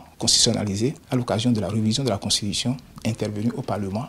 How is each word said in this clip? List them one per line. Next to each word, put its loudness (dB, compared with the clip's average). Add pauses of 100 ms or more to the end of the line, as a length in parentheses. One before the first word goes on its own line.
(180)
constitutionnalisée 2 (160)
à 2
l'occasion 2
de 2
la 0
révision 2
de 0
la 2
Constitution -2 (300)
intervenue -2
au -6
Parlement -4